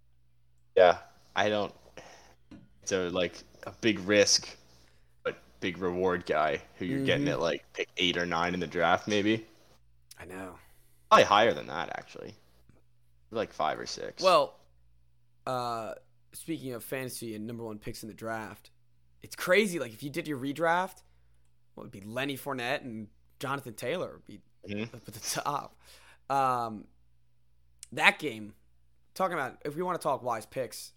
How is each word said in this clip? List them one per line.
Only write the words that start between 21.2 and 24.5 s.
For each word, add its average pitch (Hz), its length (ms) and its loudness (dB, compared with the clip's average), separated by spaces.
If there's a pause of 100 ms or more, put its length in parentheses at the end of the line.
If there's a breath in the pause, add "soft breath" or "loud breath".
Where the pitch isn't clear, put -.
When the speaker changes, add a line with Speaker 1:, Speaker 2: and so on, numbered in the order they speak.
Speaker 2:
what - 120 -14
would 117 60 -16
be 101 100 -14
Lenny 127 360 -6
Fournette 131 460 -4
and 110 240 -10 (320)
Jonathan 131 340 -6
Taylor 127 400 -4
would - 120 -20
be 98 160 -18 (280)